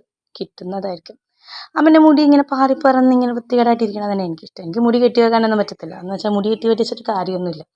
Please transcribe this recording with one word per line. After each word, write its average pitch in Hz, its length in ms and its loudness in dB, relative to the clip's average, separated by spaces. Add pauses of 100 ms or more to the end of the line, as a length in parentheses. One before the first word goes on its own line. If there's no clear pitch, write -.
(340)
കിട്ടുന്നതായിരിക്കും. 185 800 -12 (600)
അപ്പം 311 140 2
എൻ്റെ 320 140 6
മുടി 302 240 6
ഇങ്ങനെ 285 240 4
പാറി 262 220 0 (100)
പറന്ന് 254 320 4
ഇങ്ങനെ 247 200 0
വൃത്തികേടായിട്ടിരിക്കണത് 233 760 -2
തന്നെ 196 160 -4
എനിക്കിഷ്ടം. - 360 -14
എനിക്ക് 190 200 -4
മുടി 240 180 2
കെട്ടി 240 180 2
വെക്കാനൊന്നും 226 420 2
പറ്റത്തില്ല, 180 400 -14
എന്ന് 185 120 -10
വെച്ചാൽ 208 220 -4
മുടി 202 160 -2
കെട്ടി 220 160 -4
വെച്ചിട്ട് 226 400 -2
കാര്യമൊന്നുമില്ല. 180 560 -6 (120)